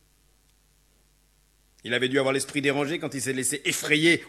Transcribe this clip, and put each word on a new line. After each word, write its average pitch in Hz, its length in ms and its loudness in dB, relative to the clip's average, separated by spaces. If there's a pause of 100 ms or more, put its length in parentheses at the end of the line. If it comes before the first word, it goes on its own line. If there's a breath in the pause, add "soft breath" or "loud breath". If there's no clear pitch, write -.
(1800)
Il 113 100 -2
avait 123 140 2
dû 135 100 2
avoir 135 140 2
l'esprit 135 300 -2
dérangé 143 360 0
quand 143 160 -8
il 131 80 -6
s'est 131 100 -4
laissé 131 320 -4
effrayer 156 640 2